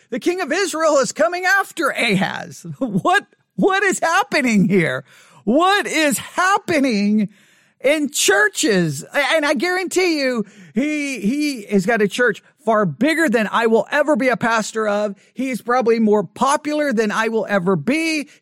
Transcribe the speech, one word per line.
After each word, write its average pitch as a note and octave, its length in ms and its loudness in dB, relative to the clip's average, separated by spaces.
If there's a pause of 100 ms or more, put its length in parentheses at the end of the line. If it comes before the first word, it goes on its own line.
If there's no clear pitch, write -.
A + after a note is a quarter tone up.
the B3+ 100 -6
king F4+ 220 -2
of D4 100 -4
Israel D#4+ 460 0
is B3+ 160 0
coming F4 320 -2
after F#4+ 420 0
Ahaz. F#3+ 840 -2
<laughs> C#3 60 -14
What, D4 500 0 (280)
what F#4+ 280 2
is F#4+ 160 0
happening D4 680 2
here? D3+ 380 0 (400)
What E4+ 420 2
is C#4+ 300 0
happening C4 1120 0 (500)
in D4 300 0
churches? A3 960 0
A-, C#4 300 -2
and D#4 100 0
I D4+ 80 0
guarantee F4+ 680 0
you, B3+ 260 -2 (300)
he, C#4+ 460 -4
he C#4 460 -2
has G3 180 0
got A3 160 0
a G#3 80 2
church B3 340 -2 (160)
far G#3+ 260 2
bigger D4+ 440 0
than G#3+ 200 0
I A3+ 180 0
will A3+ 220 2
ever D4 280 2
be C4 100 0
a A#3+ 80 2
pastor A3 540 -2
of. G#3 260 -2 (180)
He C4 180 -6
is A3+ 100 -6
probably A#3 380 2
more G#3 260 4
popular D4 680 0
than G#3+ 200 0
I A3 180 -2
will A3 180 -2
ever G3 300 0
be. D#4 500 -2 (140)